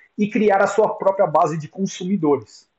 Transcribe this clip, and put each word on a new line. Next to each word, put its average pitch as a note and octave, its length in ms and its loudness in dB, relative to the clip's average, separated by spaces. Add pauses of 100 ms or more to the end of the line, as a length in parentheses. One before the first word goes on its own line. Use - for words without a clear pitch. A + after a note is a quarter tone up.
(160)
e G#3 120 0
criar G3+ 340 2
a G3 40 2
sua G3+ 300 0
própria G3 300 0
base D#3+ 300 0
de D3+ 120 -10
consumidores F3+ 1000 -4 (100)